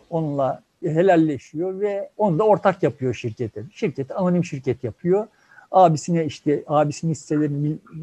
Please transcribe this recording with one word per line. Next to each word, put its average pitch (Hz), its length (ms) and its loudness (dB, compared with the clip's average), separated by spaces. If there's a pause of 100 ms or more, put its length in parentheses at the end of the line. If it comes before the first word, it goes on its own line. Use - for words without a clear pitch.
(100)
onunla 143 520 -4 (200)
helalleşiyor 165 1000 0
ve 202 360 -4
onu 196 220 0
da 214 60 2
ortak 202 380 2
yapıyor 127 320 -2
şirkete. 110 480 -8 (100)
Şirketi 139 420 -6
anonim 180 300 0
şirket 135 400 -6
yapıyor. 180 420 -2 (460)
Abisine 170 520 4
işte, 147 420 -2
abisinin 151 460 0
hisselerini 147 560 -2
mi-, 156 100 -4 (240)